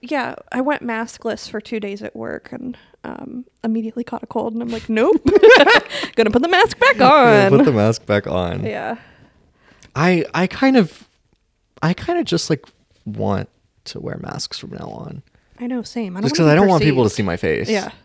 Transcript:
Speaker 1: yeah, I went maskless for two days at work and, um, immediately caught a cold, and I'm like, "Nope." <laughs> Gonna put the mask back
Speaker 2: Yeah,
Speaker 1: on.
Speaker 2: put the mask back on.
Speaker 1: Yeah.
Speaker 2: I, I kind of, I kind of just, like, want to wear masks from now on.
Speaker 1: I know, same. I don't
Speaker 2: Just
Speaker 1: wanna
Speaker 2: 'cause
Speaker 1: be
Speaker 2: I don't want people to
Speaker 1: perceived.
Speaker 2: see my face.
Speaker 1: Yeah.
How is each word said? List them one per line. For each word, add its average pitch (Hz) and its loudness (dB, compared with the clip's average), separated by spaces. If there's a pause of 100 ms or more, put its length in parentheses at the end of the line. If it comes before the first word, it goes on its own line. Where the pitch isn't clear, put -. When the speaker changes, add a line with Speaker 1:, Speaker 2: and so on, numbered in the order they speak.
Speaker 1:
yeah, 247 -6 (160)
I 247 -4
went 277 -4
maskless 226 -8
for 214 -10
two 220 -8
days 202 -10
at 214 -14
work - -12
and, - -12 (260)
um, - -14 (180)
immediately 226 -6
caught - -10
a 226 -20
cold, 233 -6
and 226 -8
I'm 233 -8
like, 226 -10
"Nope." 247 2 (480)
<laughs> - 0
Gonna 220 2
put 240 2
the 330 0
mask 370 2
back 523 4
Speaker 2:
Yeah, 247 6
Speaker 1:
on. - 6
Speaker 2:
put 269 6
the 147 2
mask 110 0
back 101 0
on. 90 -4
Speaker 1:
Yeah. 214 -8 (1000)
Speaker 2:
I, 170 2
I 175 0
kind 262 2
of, - 0 (760)
I 165 0
kind 349 -4
of 330 -2
just, - -4
like, 151 -4 (400)
want 101 -6 (360)
to - -14
wear - -10
masks - -12
from - -16
now - -14
on. - -16 (380)
Speaker 1:
I 240 -10
know, 240 -6
same. 208 -10
I 190 -8
don't 233 -2
Speaker 2:
Just 302 -4
Speaker 1:
wanna 156 4
Speaker 2:
'cause 147 4
Speaker 1:
be 156 4
Speaker 2:
I 190 4
don't 202 4
want 160 2
people 131 2
to 107 2
Speaker 1:
perceived. - -8
Speaker 2:
see 110 -2
my 87 -4
face. 78 -4
Speaker 1:
Yeah. 220 -4 (160)